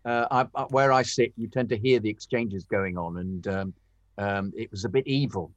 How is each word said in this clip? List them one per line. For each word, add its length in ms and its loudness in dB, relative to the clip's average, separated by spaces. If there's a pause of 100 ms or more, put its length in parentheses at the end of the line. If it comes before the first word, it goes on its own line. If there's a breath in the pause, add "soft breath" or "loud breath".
uh, 260 0
I, 160 4 (140)
I, 40 0
where 280 4
I 100 6
sit, 340 2
you 100 -6
tend 220 -2
to 100 0
hear 220 4
the 100 0
exchanges 540 -4
going 340 -2
on, 200 -6
and, 280 -6
um, 280 -4 (440)
um, 360 -2
it 160 -8
was 140 -10
a 60 0
bit 160 2
evil. 500 0